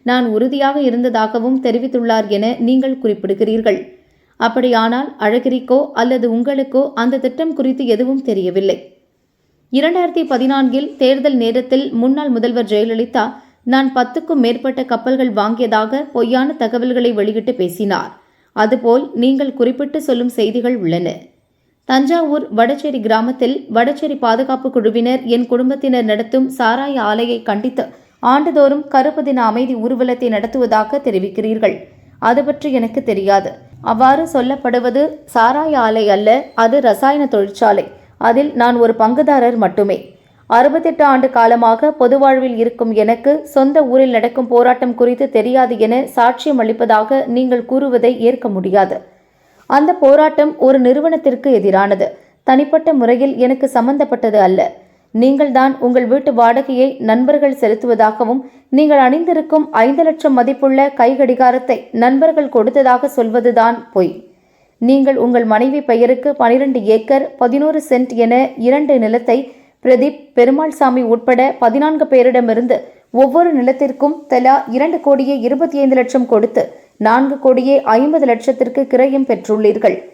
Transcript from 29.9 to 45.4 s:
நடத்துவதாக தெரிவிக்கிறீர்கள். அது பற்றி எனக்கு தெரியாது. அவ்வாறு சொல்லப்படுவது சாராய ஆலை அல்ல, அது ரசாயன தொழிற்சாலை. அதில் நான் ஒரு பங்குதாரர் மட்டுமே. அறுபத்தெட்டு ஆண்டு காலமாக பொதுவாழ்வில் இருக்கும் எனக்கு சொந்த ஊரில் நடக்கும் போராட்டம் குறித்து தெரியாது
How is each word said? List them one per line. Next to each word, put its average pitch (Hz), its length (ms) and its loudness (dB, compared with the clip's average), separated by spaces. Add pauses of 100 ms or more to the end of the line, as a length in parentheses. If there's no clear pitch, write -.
நடத்துவதாக 214 720 -2
தெரிவிக்கிறீர்கள். 214 840 -4 (320)
அது 247 240 0
பற்றி 294 280 -4
எனக்கு 233 320 -4
தெரியாது. 196 480 0 (300)
அவ்வாறு 269 520 2
சொல்லப்படுவது 254 760 -2 (240)
சாராய 277 400 0
ஆலை 220 360 0
அல்ல, 214 360 2 (100)
அது 226 260 2
ரசாயன 262 460 0
தொழிற்சாலை. 202 680 -2 (200)
அதில் 262 360 0
நான் 240 220 2
ஒரு 226 200 2
பங்குதாரர் 247 600 2
மட்டுமே. 196 600 -2 (300)
அறுபத்தெட்டு 302 560 2
ஆண்டு 262 260 4
காலமாக 233 640 2
பொதுவாழ்வில் 262 640 2
இருக்கும் 233 340 -2
எனக்கு 233 560 0
சொந்த 277 380 2
ஊரில் 262 240 2
நடக்கும் 240 380 -2
போராட்டம் 247 480 2
குறித்து 247 340 0
தெரியாது 240 480 0